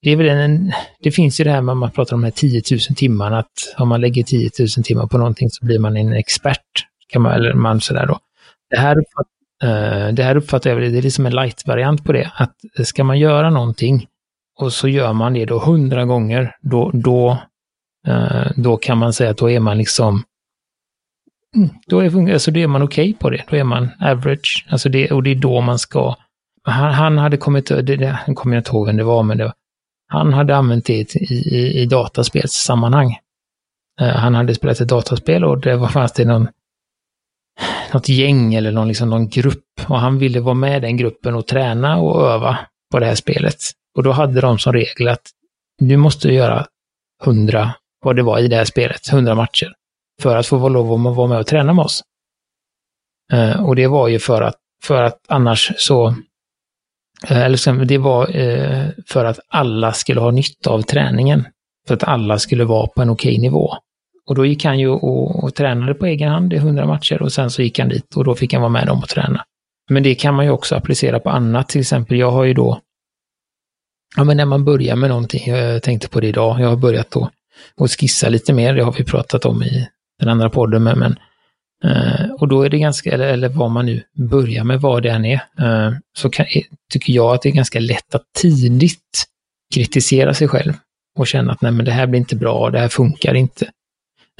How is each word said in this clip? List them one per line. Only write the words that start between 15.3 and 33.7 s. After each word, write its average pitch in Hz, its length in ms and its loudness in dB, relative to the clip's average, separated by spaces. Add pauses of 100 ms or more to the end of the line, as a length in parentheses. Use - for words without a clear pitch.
det 117 100 -2
då 117 140 -2
hundra 135 460 2
gånger, 120 560 -2
då, 123 340 0
då, 123 440 2 (680)
eh, 120 400 0 (100)
då 120 200 2
kan 117 220 0
man 117 140 0
säga 113 180 0
att 104 80 -4
då 117 120 2
är 120 100 2
man 107 180 0
liksom, 110 440 0 (1300)
mm, 196 120 6 (180)
då 180 140 2
är, 180 320 2
alltså 160 180 0
då 156 100 2
är 165 60 2
man 139 160 2
okej 151 320 0
på - 160 -2
det, 127 200 -6
då 156 60 0
är 143 80 2
man 123 260 0 (100)
average, 139 680 -2
alltså 143 200 0
det, 135 220 0
och 135 120 0
det 135 80 0
är 135 40 2
då 131 260 0
man 123 180 0
ska, 127 380 -2 (460)
han, 135 320 0
han 156 240 2
hade 147 180 2
kommit, 139 300 0
det, 139 160 0
det, 135 440 -2
jag 139 100 -2
kommer 120 200 -2
inte 113 140 -4
ihåg 107 160 0
vem 107 100 0
det 110 80 0
var, 117 180 2
men 107 160 0
det 107 60 -2
var, 120 100 -6 (540)
han 151 240 2
hade 143 240 2
använt 120 300 2
det 110 280 -2
i, 156 200 -2
i, 127 480 -2
i 123 40 0
dataspelssammanhang. 120 1300 0 (800)